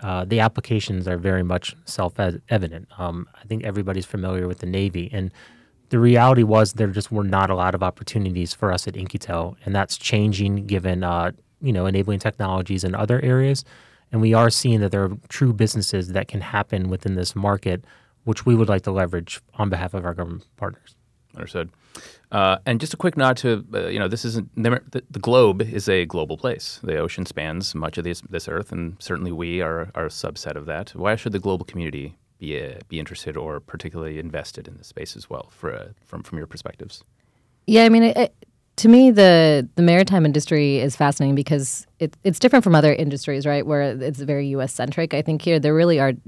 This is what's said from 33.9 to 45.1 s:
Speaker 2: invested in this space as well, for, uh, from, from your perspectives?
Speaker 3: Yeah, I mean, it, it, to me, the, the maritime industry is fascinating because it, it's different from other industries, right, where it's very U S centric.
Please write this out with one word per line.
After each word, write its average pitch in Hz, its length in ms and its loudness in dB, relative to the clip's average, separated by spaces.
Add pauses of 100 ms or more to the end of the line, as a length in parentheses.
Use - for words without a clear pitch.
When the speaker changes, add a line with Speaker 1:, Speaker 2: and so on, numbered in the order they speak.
Speaker 2:
invested 76 480 -12
in - 100 -20
this - 100 -20
space - 280 -14
as - 140 -20
well, - 220 -12
for, - 220 -10
uh, 52 140 -14 (180)
from, 82 180 -16
from - 140 -12
your 78 100 -10
perspectives? - 560 -18 (640)
Speaker 3:
Yeah, 226 160 8
I 226 60 8
mean, 226 140 8
it, 233 140 2
it, 240 180 0 (420)
to - 120 4
me, 254 220 12
the, 165 640 8
the 170 80 4
maritime 180 420 6
industry 147 540 2
is 131 160 -2
fascinating 143 400 2
because 139 500 -2 (140)
it, 156 240 -6
it's 185 160 0
different 247 240 6
from 175 100 4
other 151 200 6
industries, 143 520 -4
right, 143 200 0
where 143 180 0
it's 131 360 -4
very 139 280 -4
U 139 140 -4
S 131 120 -6
centric. 143 400 -4